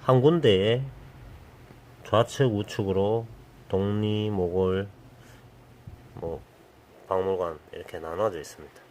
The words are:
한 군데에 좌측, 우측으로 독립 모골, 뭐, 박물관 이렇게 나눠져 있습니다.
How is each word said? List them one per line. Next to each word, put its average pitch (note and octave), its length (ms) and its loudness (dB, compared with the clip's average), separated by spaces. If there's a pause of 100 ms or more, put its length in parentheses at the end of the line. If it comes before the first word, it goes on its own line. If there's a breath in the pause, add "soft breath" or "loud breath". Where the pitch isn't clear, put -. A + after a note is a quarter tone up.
한 C3 200 6
군데에 B2+ 600 4 (1200)
좌측, A#2+ 500 2
우측으로 G#2 720 0 (420)
독립 G#2+ 640 0
모골, F#2 580 0 (1300 loud breath)
뭐, E2 260 -10 (680)
박물관 F#2 500 -2 (140)
이렇게 E2+ 260 -14
나눠져 E2+ 420 -2
있습니다. D2 400 -18 (100)